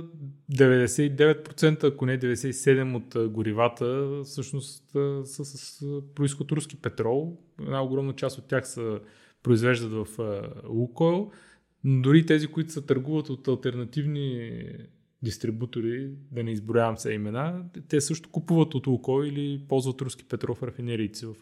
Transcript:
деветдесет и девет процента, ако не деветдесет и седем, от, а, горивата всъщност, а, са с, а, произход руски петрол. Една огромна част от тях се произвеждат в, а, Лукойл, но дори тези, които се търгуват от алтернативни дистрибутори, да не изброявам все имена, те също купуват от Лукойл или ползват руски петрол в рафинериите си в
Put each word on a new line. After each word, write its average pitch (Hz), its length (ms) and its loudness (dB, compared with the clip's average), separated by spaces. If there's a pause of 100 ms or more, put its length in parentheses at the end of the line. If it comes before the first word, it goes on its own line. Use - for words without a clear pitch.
(480)
деветдесет 127 580 6
и 139 100 -2
девет 151 280 6
процента, 156 420 2
ако 135 200 0
не 131 100 0
деветдесет 123 340 -2
и 120 80 -6
седем, 131 360 4
от, - 200 -6
а, 113 140 2
горивата 120 960 0
всъщност, - 720 -10
а, 139 300 0
са 135 200 -10
с, 139 380 -16
а, 143 320 -8
произход 143 380 0
руски 151 240 -2
петрол. 135 600 -2 (220)
Една 135 220 -2
огромна 131 300 -2
част 131 260 -6
от 117 100 -18
тях 127 200 0
се 113 300 -4 (440)
произвеждат 117 500 4
в, 110 300 -6
а, 107 280 -6 (180)
Лукойл, 165 640 0 (540)
но 135 180 4
дори 156 240 8
тези, 156 200 4
които 160 260 -4
се 151 100 -8
търгуват 143 480 0
от 131 180 -6
алтернативни 123 1120 -4 (600)
дистрибутори, 117 880 -4 (200)
да 120 120 -6
не 113 100 -4
изброявам 113 440 2
все 113 160 -4
имена, 123 520 -4 (240)
те 147 120 4
също 156 280 -2
купуват 160 460 2
от 131 120 -4
Лукойл 135 420 0
или 143 400 -6
ползват 131 340 0
руски 127 220 -8
петрол - 300 -4
в - 80 -12
рафинериите 117 560 -4
си 117 80 -10
в 110 160 -12